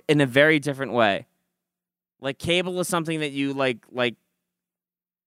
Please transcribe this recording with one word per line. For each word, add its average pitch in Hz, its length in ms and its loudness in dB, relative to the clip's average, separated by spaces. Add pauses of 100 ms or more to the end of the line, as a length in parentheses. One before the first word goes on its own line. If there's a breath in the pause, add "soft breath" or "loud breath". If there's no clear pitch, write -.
in 151 140 4
a 143 40 4
very 147 340 4
different 135 340 -6
way. 104 340 2 (920)
Like, 135 180 -8
cable 180 400 -2
is 175 80 -4
something 165 320 -4
that 151 140 -6
you, 139 200 -4
like, 131 260 -2 (120)
like, 120 240 -2 (1120)